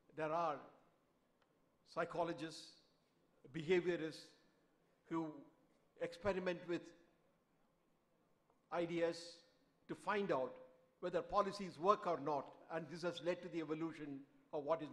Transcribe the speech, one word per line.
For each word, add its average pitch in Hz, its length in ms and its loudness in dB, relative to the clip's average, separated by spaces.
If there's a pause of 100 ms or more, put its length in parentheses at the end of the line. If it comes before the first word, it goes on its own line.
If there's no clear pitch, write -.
(140)
there 156 160 -2
are 160 260 2 (1400)
psychologists, 160 720 -2 (880)
behaviorists 165 680 2 (840)
who 165 200 0 (760)
experiment 185 560 0 (100)
with 170 140 0 (1900)
ideas 170 640 0 (520)
to 165 60 -4
find 202 360 2
out 131 220 2 (480)
whether 175 220 0
policies 190 560 0
work 202 280 6
or 165 160 2
not, 143 240 0 (280)
and 165 160 -2
this 165 120 -8
has 170 220 0
led 180 160 2
to 185 80 -8
the 160 120 -4
evolution 151 580 -4 (340)
of 147 120 0
what 151 180 2
is 147 100 -8